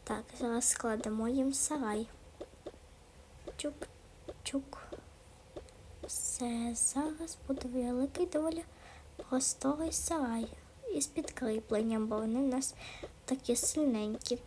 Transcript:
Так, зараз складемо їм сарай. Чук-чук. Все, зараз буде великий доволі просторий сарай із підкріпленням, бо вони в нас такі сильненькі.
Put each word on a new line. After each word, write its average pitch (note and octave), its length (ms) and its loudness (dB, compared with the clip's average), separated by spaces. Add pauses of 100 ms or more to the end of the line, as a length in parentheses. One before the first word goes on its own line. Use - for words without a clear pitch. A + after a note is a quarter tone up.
Так, A3 200 -4 (160)
зараз A#3+ 280 4
складемо A3 600 2
їм C4+ 260 4
сарай. A3+ 520 0 (1500)
Чук-чук. - 1200 -6 (1300)
Все, A#3 680 0
зараз D#4 640 0 (100)
буде C4+ 200 0
великий B3+ 580 2
доволі D#4+ 380 2 (640)
просторий C4+ 640 2
сарай A#3 540 2 (480)
із C#4+ 120 2
підкріпленням, A3 1000 0
бо A3 100 0
вони A3 240 2
в C#4 80 4
нас B3+ 260 0 (500)
такі B3+ 320 2
сильненькі. A#3+ 920 2